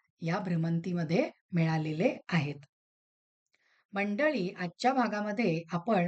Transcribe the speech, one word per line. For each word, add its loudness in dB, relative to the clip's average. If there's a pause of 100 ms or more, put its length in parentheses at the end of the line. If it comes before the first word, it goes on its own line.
(200)
या -2
भ्रमंतीमध्ये 0 (220)
मिळालेले 2 (120)
आहेत. 0 (1300)
मंडळी, 0 (100)
आजच्या 0
भागामध्ये 0 (100)
आपण 2